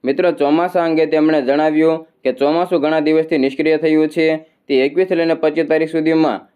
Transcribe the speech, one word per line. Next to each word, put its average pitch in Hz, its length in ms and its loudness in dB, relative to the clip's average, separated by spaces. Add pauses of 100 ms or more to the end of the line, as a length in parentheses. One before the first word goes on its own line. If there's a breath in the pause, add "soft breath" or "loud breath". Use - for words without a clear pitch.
મિત્રો, 139 280 0
ચોમાસા 170 520 0
અંગે 160 220 0
તેમણે 156 360 0
જણાવ્યું 156 640 0 (180)
કે 131 80 0
ચોમાસું 160 500 0
ઘણા 156 180 0
દિવસથી 160 380 0
નિષ્ક્રિય 143 400 0
થયું 156 300 2
છે, 160 200 -2 (400 loud breath)
તે 147 60 -2 (120)
એકવીસ 170 220 0
થી 185 80 -2
લઈને 165 200 0
પચીસ 156 320 -2
તારીખ 160 220 0
સુધીમાં 156 520 0 (140)